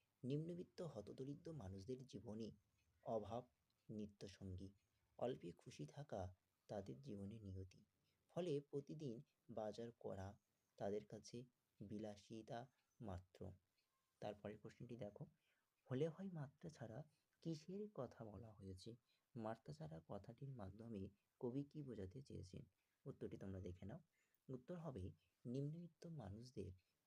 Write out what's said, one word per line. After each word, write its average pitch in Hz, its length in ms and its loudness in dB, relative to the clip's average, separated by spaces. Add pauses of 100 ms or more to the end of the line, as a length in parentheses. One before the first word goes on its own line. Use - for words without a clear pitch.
(260)
নিম্নবিত্ত 165 580 4
হতদরিদ্র 131 680 -2
মানুষদের 120 540 -2
জীবনে 107 440 -2 (540)
অভাব 110 400 4 (440)
নিত্যসঙ্গী, 98 800 -2 (480)
অল্পে 131 360 4
খুশি - 340 -6
থাকা 101 480 0 (320)
তাদের 127 360 -2
জীবনের 107 420 -2
নিয়তি, 95 400 -4 (500)
ফলে 170 260 4
প্রতিদিন 143 600 0 (300)
বাজার 110 480 2
করা 101 360 0 (420)
তাদের 104 280 4
কাছে 117 380 -6 (380)
বিলাসিতা 107 880 -2 (340)
মাত্র। 98 520 -2 (680)
তারপরের 104 380 0
কোশ্চেনটি 117 380 -6
দেখো, 104 300 -4 (640)
"হলে 135 180 8
হয় 190 240 -2
মাত্রা 156 380 -2
ছাড়া", 117 320 -4 (400)
কিসের 180 520 2
কথা 120 300 0
বলা 107 280 -6
হয়েছে? 98 420 -6 (420)
মাত্রা 113 380 2
ছাড়া 156 340 -4
কথাটির 117 420 -2
মাধ্যমে 104 580 -2 (300)
কবি 131 260 6
কী 147 180 -2
বোঝাতে 110 400 -2
চেয়েছেন? 92 400 -4 (420)
উত্তরটি 123 320 -2
তোমরা 95 240 0
দেখে 95 260 -2
নাও। 123 120 -2 (500)
উত্তর 135 280 -2
হবে, 139 340 0 (360)
নিম্নবিত্ত 147 600 0
মানুষদের 113 640 -2 (360)